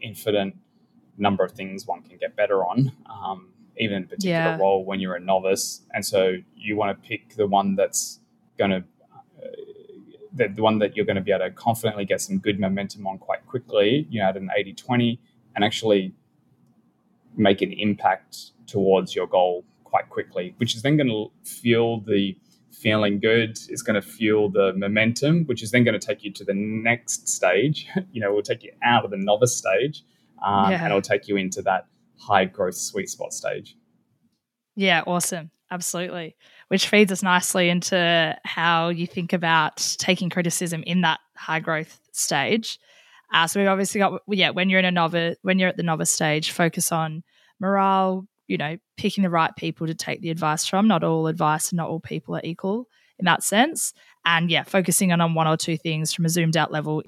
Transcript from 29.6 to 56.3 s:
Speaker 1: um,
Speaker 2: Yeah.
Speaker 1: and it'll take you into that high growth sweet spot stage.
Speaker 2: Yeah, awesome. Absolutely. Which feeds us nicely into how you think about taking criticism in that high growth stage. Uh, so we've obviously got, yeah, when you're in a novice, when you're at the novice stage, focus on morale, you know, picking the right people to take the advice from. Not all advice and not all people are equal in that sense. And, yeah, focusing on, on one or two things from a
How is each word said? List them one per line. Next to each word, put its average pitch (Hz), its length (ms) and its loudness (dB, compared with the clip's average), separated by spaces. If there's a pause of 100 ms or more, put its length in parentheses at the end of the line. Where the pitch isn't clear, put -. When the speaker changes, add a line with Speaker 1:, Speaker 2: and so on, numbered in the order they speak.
Speaker 1:
um, 98 260 4
Speaker 2:
Yeah. 95 140 0
Speaker 1:
and - 20 -2
it'll 101 160 2
take 101 260 -4
you 101 80 0
into 95 260 -4
that 92 240 -2 (320)
high 98 260 2
growth 95 300 -4
sweet - 340 -8
spot - 240 -12
stage. - 440 -8 (1000)
Speaker 2:
Yeah, 190 300 4
awesome. 175 440 -2 (200)
Absolutely. 175 680 -8 (320)
Which 190 200 2
feeds 208 240 6
us 180 100 -4
nicely 180 460 4
into 170 760 2
how 170 440 0
you 170 180 -4
think 175 260 -6
about 165 440 2 (220)
taking 180 320 0
criticism 170 540 -2
in 180 180 0
that 160 180 2 (160)
high 160 240 -4
growth 160 400 -6 (120)
stage. - 640 -2 (540)
Uh, 165 140 6
so 202 140 -2
we've 196 80 4
obviously 196 300 0
got, 190 300 0
yeah, 185 220 2
when 180 200 0
you're 190 80 4
in 185 80 4
a 180 40 2
novice, 170 520 0
when 190 160 2
you're 185 100 4
at - 80 -2
the 165 60 -2
novice 165 280 0
stage, 156 420 0
focus 170 400 0
on 160 300 -4 (380)
morale, 190 640 2 (200)
you 190 100 -2
know, 160 220 -6 (180)
picking 202 280 -2
the 180 60 2
right 165 260 2
people 165 300 -6
to 165 80 -4
take - 280 -8
the 165 80 -4
advice 160 340 -2
from. 202 240 2
Not 170 160 4
all 160 220 2
advice 160 440 0
and 175 60 -2
not 165 140 -2
all 165 100 -6
people 160 360 -8
are - 60 -6
equal 196 440 -6 (320)
in 185 80 -4
that 165 160 4
sense. 269 500 0 (320)
And, 170 260 2
yeah, 151 120 2
focusing 185 500 2
on, 170 80 4
on 165 140 2
one 160 120 2
or 160 120 2
two 165 180 -2
things 156 380 -4
from 170 100 0
a 165 60 2